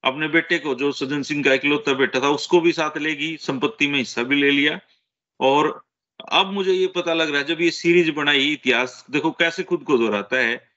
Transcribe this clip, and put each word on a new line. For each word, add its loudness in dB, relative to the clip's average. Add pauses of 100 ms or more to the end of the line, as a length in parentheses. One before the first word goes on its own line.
अपने -2
बेटे 0
को, -2
जो 0
सज्जन -4
सिंह -4
का 4
इकलौता 0
बेटा 0
था, 2
उसको 2
भी 4
साथ -4
ले -2
गई, -6
संपत्ति -2
में 0
हिस्सा -4
भी 0
ले 4
लिया। 0 (600)
और 2 (460)
अब 0
मुझे -2
ये 0
पता -4
लग 0
रहा -2
है, -4
जब -4
ये 2
सीरीज 2
बनाई 0
इतिहास, -2
देखो 0
कैसे -2
खुद -4
को 2
दोहराता 0
है। -2